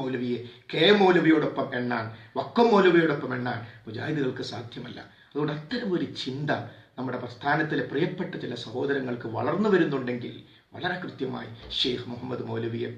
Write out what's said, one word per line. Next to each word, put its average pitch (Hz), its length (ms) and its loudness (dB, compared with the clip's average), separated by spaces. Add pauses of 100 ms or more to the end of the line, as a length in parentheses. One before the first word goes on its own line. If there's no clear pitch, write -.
മൗലവിയെ 127 380 -2 (340)
കെ 156 140 6 (160)
മൗലവിയോടൊപ്പം 156 680 4 (100)
എണ്ണാൻ, 120 280 -2 (320)
വക്കം 226 340 4
മൗലവിയോടൊപ്പം 160 680 6
എണ്ണാൻ 120 220 -4 (260)
മുജാഹിദുകൾക്ക് 127 680 -4
സാധ്യമല്ല. 113 460 -12 (320)
അതുകൊണ്ട് 151 280 -2
അത്തരം 240 340 -4
ഒരു 151 120 0 (200)
ചിന്ത 135 260 -4 (480)
നമ്മുടെ 123 240 -4
പ്രസ്ഥാനത്തിലെ 143 680 -2
പ്രിയപ്പെട്ട 170 440 -2
ചില 127 200 -6 (120)
സഹോദരങ്ങൾക്ക് 127 600 -4
വളർന്നു 139 400 0
വരുന്നുണ്ടെങ്കിൽ 139 680 0 (400)
വളരെ 180 280 -4
കൃത്യമായി 120 760 -8
ഷെയ്ഖ് 120 320 -2
മുഹമ്മദ് 120 380 -6
മൗലവിയെ 117 500 -4